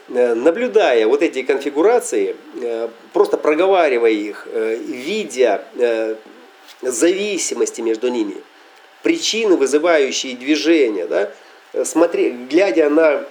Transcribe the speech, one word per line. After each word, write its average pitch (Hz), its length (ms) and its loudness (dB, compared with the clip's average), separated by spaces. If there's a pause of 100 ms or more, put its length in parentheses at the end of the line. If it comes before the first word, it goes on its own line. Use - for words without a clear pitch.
э, 123 240 2
наблюдая 165 720 2
вот 135 140 2
эти 135 220 -2
конфигурации, 143 920 0 (260)
э, 117 280 -6 (240)
просто 196 240 2
проговаривая 151 720 2
их, 104 400 -6
э, 113 240 -4
видя, 127 880 -2 (120)
э, 113 400 -2 (680)
зависимости 131 1000 -2
между 113 280 -2
ними, 107 260 -2 (680)
причины, 180 540 2
вызывающие 135 800 2
движение, 135 720 0
да, 190 240 -2 (420)
э, 127 120 -2
смотри, 170 440 0
глядя 151 600 0
на, 151 420 2